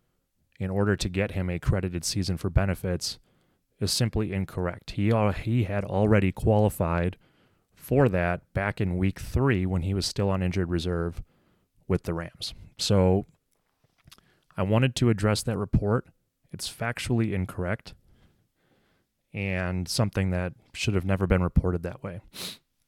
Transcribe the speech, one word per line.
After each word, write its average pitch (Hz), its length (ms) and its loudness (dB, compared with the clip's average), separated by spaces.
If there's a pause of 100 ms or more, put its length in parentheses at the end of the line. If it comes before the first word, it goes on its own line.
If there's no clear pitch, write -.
(580)
in 95 120 -2
order 101 260 2
to - 120 -4
get 98 240 -2
him 92 160 -2
a 87 120 -2
credited 90 440 0
season 92 320 -2
for 92 140 -2
benefits 90 680 -2 (580)
is 98 140 -2
simply 110 400 -2
incorrect. 90 600 -4
He 104 200 2
al-, 107 180 4
he 110 340 0
had 101 200 -2
already 98 480 4
qualified 92 840 2 (600)
for 131 320 2
that 87 440 0
back 101 280 -2
in 90 160 0
week 95 240 0
three 120 440 2
when 92 180 0
he 98 120 0
was 95 100 0
still 101 240 0
on 95 140 0
injured 90 260 0
reserve 85 540 -2 (640)
with 90 160 0
the 87 100 -6
Rams. - 400 -8 (240)
So 95 500 4 (1300)
I 101 60 -2
wanted 117 340 2
to 120 140 4
address 104 340 2
that 110 120 -2
report. 104 520 0 (420)
It's - 180 -10
factually 113 640 -2
incorrect 92 640 -6 (1400)
and 92 540 -2
something 98 440 0
that 90 240 -2 (180)
should - 220 -2
have 90 100 0
never 95 240 2
been 90 140 0
reported 87 420 0
that - 180 -10
way. 95 180 -10 (680)